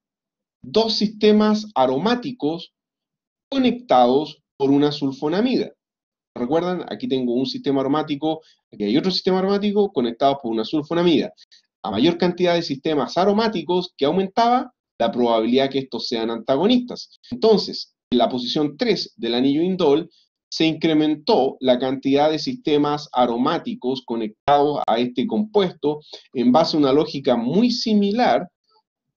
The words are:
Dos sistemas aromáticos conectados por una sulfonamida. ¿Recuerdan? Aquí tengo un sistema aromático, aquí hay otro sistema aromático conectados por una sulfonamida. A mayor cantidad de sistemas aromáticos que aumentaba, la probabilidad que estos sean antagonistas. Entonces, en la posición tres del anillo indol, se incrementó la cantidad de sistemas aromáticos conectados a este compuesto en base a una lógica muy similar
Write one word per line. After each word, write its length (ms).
Dos 340
sistemas 800
aromáticos 960
conectados 920
por 140
una 200
sulfonamida. 800
¿Recuerdan? 540
Aquí 180
tengo 280
un 100
sistema 360
aromático, 600
aquí 120
hay 120
otro 140
sistema 260
aromático 560
conectados 480
por 100
una 140
sulfonamida. 680
A 80
mayor 260
cantidad 380
de 80
sistemas 520
aromáticos 800
que 100
aumentaba, 680
la 120
probabilidad 580
que 100
estos 280
sean 240
antagonistas. 880
Entonces, 640
en 60
la 100
posición 500
tres 380
del 200
anillo 260
indol, 480
se 140
incrementó 960
la 180
cantidad 540
de 80
sistemas 720
aromáticos 920
conectados 840
a 100
este 300
compuesto 720
en 180
base 240
a 40
una 120
lógica 460
muy 320
similar 800